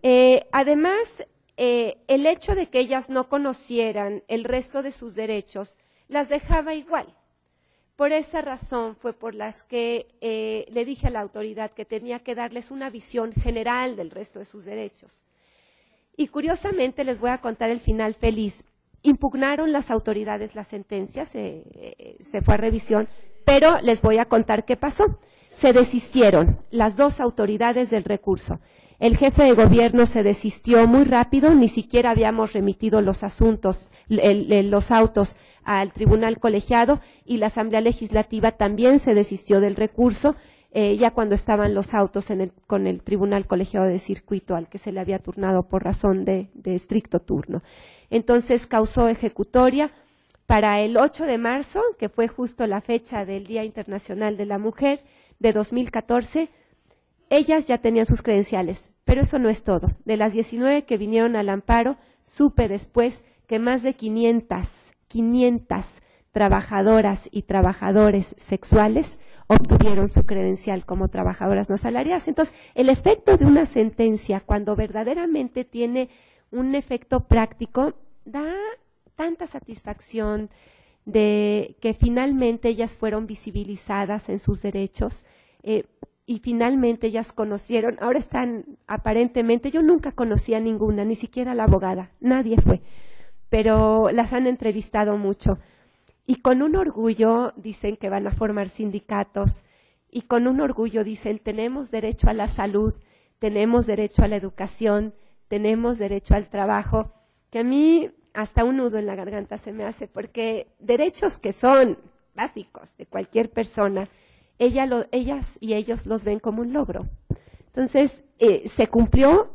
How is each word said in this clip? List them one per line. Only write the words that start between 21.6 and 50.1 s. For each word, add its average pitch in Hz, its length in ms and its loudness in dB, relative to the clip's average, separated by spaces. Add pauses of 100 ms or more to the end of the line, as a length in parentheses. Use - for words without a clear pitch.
eh, - 460 -20
se - 220 -8
fue 202 140 4
a - 20 2
revisión, 220 500 -2 (380)
pero 294 340 6
les 233 220 2
voy 220 160 4
a 233 80 2
contar 220 400 0
qué 247 100 -2
pasó. 294 420 0 (360)
Se 254 200 4
desistieron 226 840 4 (100)
las 220 260 0
dos 285 240 2
autoridades 233 680 0
del 214 160 -2
recurso. - 560 -4 (380)
El 233 180 4
jefe 277 260 4
de 262 80 8
gobierno 233 540 6
se 233 180 0
desistió 226 640 4
muy 262 160 8
rápido, 269 500 4
ni 254 140 8
siquiera 240 440 0
habíamos 220 420 0
remitido 208 480 0
los 190 200 0
asuntos, 208 680 0 (160)
el, 208 460 2
el, 202 180 2
los 202 200 0
autos 220 440 2 (300)
al 196 260 -2
tribunal 220 480 2
colegiado, 233 600 2 (240)
y 240 100 -4
la 214 120 0
Asamblea 220 340 -2
Legislativa 220 720 0
también 220 460 2
se 262 160 2
desistió 202 460 2
del 202 160 2
recurso, 233 600 0 (340)
eh, 208 240 2
ya 233 160 2
cuando 214 240 0
estaban 208 380 0
los 196 200 -4
autos 196 360 -2
en 196 100 -4
el, 185 140 -4 (120)
con 196 220 -2
el 180 160 -4
tribunal 202 420 -2
colegiado 190 420 -2
de 185 120 0
circuito 190 560 -8
al 165 140 -8
que - 80 -16
se 202 160 -10
le 190 80 -8
había 190 180 -4
turnado 185 440 -2
por 190 200 -4
razón 190 400 -2
de, 190 300 -4
de 185 220 -6
estricto 180 440 -4
turno. - 420 -6 (480)
Entonces 240 580 0
causó 226 420 0
ejecutoria 254 840 0 (540)